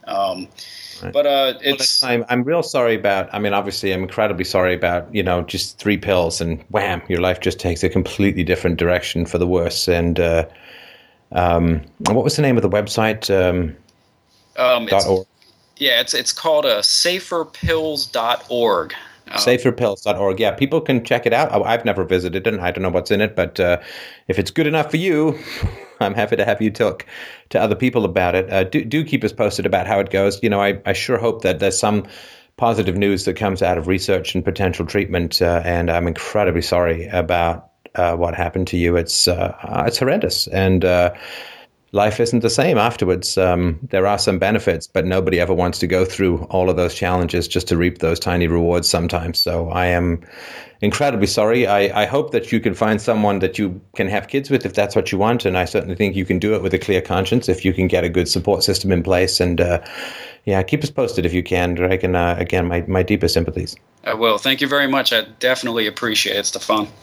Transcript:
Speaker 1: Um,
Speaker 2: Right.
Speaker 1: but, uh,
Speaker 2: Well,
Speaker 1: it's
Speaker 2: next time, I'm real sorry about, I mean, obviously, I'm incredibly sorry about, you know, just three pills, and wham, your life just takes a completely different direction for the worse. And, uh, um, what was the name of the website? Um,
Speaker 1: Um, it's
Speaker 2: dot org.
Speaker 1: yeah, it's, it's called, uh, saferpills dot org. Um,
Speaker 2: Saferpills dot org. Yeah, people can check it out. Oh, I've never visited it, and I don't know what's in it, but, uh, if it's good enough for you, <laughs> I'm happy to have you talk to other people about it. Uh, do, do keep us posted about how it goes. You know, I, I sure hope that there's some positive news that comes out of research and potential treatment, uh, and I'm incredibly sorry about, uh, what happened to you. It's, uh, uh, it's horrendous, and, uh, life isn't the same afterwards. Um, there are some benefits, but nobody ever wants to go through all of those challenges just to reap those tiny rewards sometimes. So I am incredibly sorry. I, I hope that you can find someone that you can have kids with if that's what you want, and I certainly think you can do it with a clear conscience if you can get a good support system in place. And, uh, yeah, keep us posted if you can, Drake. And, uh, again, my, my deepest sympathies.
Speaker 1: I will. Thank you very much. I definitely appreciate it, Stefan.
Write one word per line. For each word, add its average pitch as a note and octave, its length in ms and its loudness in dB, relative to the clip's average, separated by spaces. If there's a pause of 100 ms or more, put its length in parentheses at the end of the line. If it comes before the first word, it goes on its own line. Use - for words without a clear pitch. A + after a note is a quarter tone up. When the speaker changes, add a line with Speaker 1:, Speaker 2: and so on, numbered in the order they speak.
Speaker 1:
Um, F#2+ 420 -4 (540)
Speaker 2:
Right. - 100 -10
Speaker 1:
but, C#3+ 140 0
uh, C3+ 280 2
Speaker 2:
Well, - 60 -14
Speaker 1:
it's C#3 200 0
Speaker 2:
next - 200 0
time, A#2+ 300 2
I'm B2 120 2
real D#3+ 200 0
sorry A#2+ 320 2
about, G2 400 0
I G2+ 40 -4
mean, G#2 140 -2
obviously, G2 400 -2
I'm F#2 100 -2
incredibly F#2+ 420 -2
sorry F2+ 300 2
about, F2 400 -2
you G2+ 80 0
know, F2+ 200 0
just - 360 -8
three G#2 200 0
pills, F2+ 420 0
and E2+ 300 -4
wham, G2 380 -2
your F2 120 0
life F2+ 200 0
just - 200 -2
takes F2 240 -2
a F2 60 2
completely F#2+ 540 0
different F2 340 0
direction F2 480 0
for - 100 -6
the F2 100 2
worse. F2 420 0
And, E2+ 300 2
uh, E2 280 2 (880)
um, E2+ 500 2 (260)
what B2+ 160 2
was C#3+ 120 0
the D3+ 60 0
name B2+ 140 4
of A2 60 2
the G2+ 80 2
website? G#2+ 600 0
Um, F2+ 460 2 (800)
Speaker 1:
Um, B2+ 280 2
it's G2 80 -4
Speaker 2:
dot G2 140 2
org. F#2 200 0 (500)
Speaker 1:
yeah, B2+ 240 2
it's, - 140 -4
it's B2 180 -4
called, D#3 320 0
uh, A2 160 2
saferpills D#3+ 1300 -2
dot A#2+ 380 -2
org. A2 460 0 (360)
Um, G#2+ 60 -6
Speaker 2:
Saferpills A#2+ 680 0
dot G#2 120 0
org. G2 240 0
Yeah, G#2 120 2
people C#3 280 0
can B2 240 0
check - 220 0
it A2 80 4
out. C3+ 180 2
Oh, G2+ 100 2
I've A#2 220 0
never G2 180 0
visited F2+ 440 0
it, A2+ 80 0
and F#2 80 -6
I F2 80 0
don't F#2+ 120 -4
know F#2 60 0
what's F2 220 -2
in G2+ 100 2
it, G#2+ 160 0
but, F2 240 -2
uh, F2 160 4 (500)
if F#2 120 0
it's F#2+ 120 -2
good D#3+ 160 0
enough D3+ 240 0
for E3 60 -2
you, D#3 420 2 (300)
<laughs> - 320 -10
I'm G2+ 140 0
happy G#2+ 220 2
to G2+ 100 2
have A2 160 0
you G#2+ 80 2
talk G#2 340 -2 (460)
to - 100 2
other G#2 140 2
people A#2 320 0
about F2+ 280 0
it. F#2 160 0
Uh, F#2+ 140 2
do, C#3 200 -2
do D3 200 -2
keep C#3+ 200 -2
us G#2 80 0
posted G#2 340 -2
about F#2 200 2
how G2+ 140 2
it F#2+ 100 0
goes. G2 320 2
You A#2 60 2
know, G2+ 140 2
I, G2+ 240 0
I G2+ 80 0
sure A#2+ 240 -2
hope A2+ 240 -2
that - 160 0
there's - 200 0
some G#2 280 0 (500)
positive G#2+ 400 0
news G2+ 300 0
that F#2 80 -2
comes F#2+ 280 -2
out F2+ 140 2
of D#2+ 100 -4
research F#2 480 0
and F#2 80 0
potential F2+ 440 -2
treatment, F2+ 560 -2
uh, E2+ 200 2
and E2+ 280 0
I'm E2+ 180 0
incredibly E2+ 540 0
sorry E2+ 460 0
about, E2+ 580 0 (300)
uh, F2 200 2
what E2+ 180 -2
happened F2+ 340 -2
to F2+ 100 -2
you. F2 180 2
It's, F2 320 0
uh, F2+ 340 -2
uh, - 240 -2
it's A#2 120 0
horrendous, D3+ 480 0
and, F#2+ 400 2
uh, F2+ 260 4 (800)
life G2+ 280 2
isn't A#2 200 2
the A2+ 100 2
same D3 260 2
afterwards. F#2+ 640 0
Um, F2 400 2 (120)
there F#2+ 160 2
are G2+ 120 2
some F#2+ 200 2
benefits, F#2+ 480 0
but F#2 200 0
nobody F2+ 340 2
ever F2 140 2
wants F2 240 0
to F#2 80 0
go F#2 180 2
through F2 460 0
all F#2 180 2
of F2+ 80 2
those F2 180 0
challenges F2+ 540 -2
just - 200 -2
to E2+ 100 2
reap F2 220 0
those E2 200 0
tiny F2 260 0
rewards E2+ 400 2
sometimes. E2+ 520 -2
So E2+ 320 0
I F2+ 160 0
am F2 340 2 (600)
incredibly G#2+ 440 2
sorry. A2 400 2
I, G2+ 360 2
I - 20 4
hope C#3 280 -2
that - 200 -2
you A2+ 80 2
can G2 140 0
find G#2+ 260 0
someone G#2 380 2
that - 200 -2
you G2 220 -4 (160)
can G2 120 -2
have G2 200 -4
kids C#3 220 -4
with C3 160 0
if F#2+ 80 -6
that's G2+ 200 0
what - 160 0
you G2 60 -2
want, A2 300 0
and F#2 100 0
I F2+ 80 2
certainly F2+ 320 -4
think G2+ 180 0
you F#2 120 -2
can F#2+ 120 0
do G#2 160 0
it G2 80 0
with F#2 120 0
a F#2 40 2
clear F#2 220 0
conscience G2 480 0
if F#2 160 0
you F#2 80 4
can F#2 160 0
get F2 160 2
a F2 60 0
good E2+ 180 0
support F2 340 0
system F#2+ 300 0
in F2 100 2
place. F#2 380 2
And, F2 180 2
uh, F2 220 2 (640)
yeah, F#3+ 180 2
keep D3+ 220 -2
us C#3+ 60 -4
posted A2+ 340 -2
if E2 80 2
you F2+ 100 0
can, F2+ 320 0
Drake. F#2 280 0
And, F2+ 140 0
uh, F2 220 2
again, F2 300 0
my, F2 180 -2
my F#2 160 2
deepest F2+ 300 0
sympathies. F2 440 -2 (280)
Speaker 1:
I A2 80 -2
will. A2 240 2
Thank C3+ 240 -2
you C#3 80 0
very C#3 200 2
much. C3 220 0
I A2+ 120 2 (180)
definitely A#2+ 460 0
appreciate G#2 500 -2
it, G2+ 80 -2
Stefan. G#2+ 420 -2 (160)